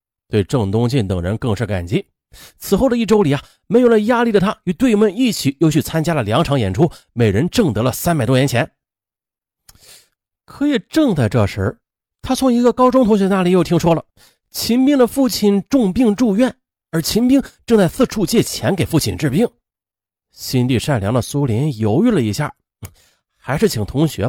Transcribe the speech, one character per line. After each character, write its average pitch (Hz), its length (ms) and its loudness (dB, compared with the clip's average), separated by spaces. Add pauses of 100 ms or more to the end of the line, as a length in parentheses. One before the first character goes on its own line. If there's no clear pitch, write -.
(280)
对 104 160 -2
郑 104 260 -2
东 113 160 0
进 120 220 -2
等 92 140 -4
人 98 160 -4
更 113 180 -4
是 117 80 -6
感 92 220 -6
激。 98 180 -4 (540)
此 - 180 -2
后 262 120 2
的 240 80 0
一 233 100 -2
周 208 160 2
里 147 100 0
啊， 139 100 -4 (240)
没 233 140 2
有 247 80 4
了 226 120 4
压 233 220 0
力 233 80 0
的 202 80 2
他， 190 260 0
与 180 80 -2
队 247 180 0
友 208 80 2
们 208 180 2
一 240 160 0
起 - 280 -4
又 160 100 4
去 147 100 2
参 160 240 -2
加 170 80 -2
了 151 100 -2
两 110 220 0
场 143 160 0
演 95 140 -2
出， 135 160 2 (220)
每 117 180 2
人 113 180 0
挣 175 240 0
得 104 100 -2
了 127 80 0
三 170 280 -2
百 117 80 -2
多 131 100 2
元 135 100 2
钱。 127 240 -2 (1700)
可 - 220 -6
也 294 120 0
正 277 360 0
在 131 140 2
这 107 180 2
时， 98 320 -4 (440)
他 262 120 -4
从 262 180 0
一 240 80 2
个 240 120 4
高 247 180 2
中 254 140 4
同 214 120 4
学 196 120 2
那 190 140 0
里 175 80 2
又 180 140 4
听 170 160 0
说 165 140 2
了 147 100 -2 (460)
秦 247 340 0
兵 285 140 4
的 247 80 4
父 262 220 0
亲 202 400 0
重 226 240 0
病 226 220 2
住 208 220 0
院， 240 180 0 (360)
而 165 100 -2
秦 220 260 0
兵 262 160 2 (240)
正 233 120 4
在 185 100 4
四 - 180 0
处 208 200 -4
借 214 160 2
钱 139 340 -4
给 151 80 -2
父 160 140 -6
亲 92 180 -6
治 139 140 -4
病。 180 180 0 (840)
心 - 380 -2
地 127 100 0
善 127 220 -2
良 98 120 -2
的 123 100 0
苏 143 240 -4
林 123 320 -2
犹 110 260 0
豫 247 60 2
了 202 100 0
一 107 120 -2
下， 147 220 -6 (840)
还 - 200 -8
是 196 120 0
请 110 160 -4
同 139 220 -2
学 110 220 -4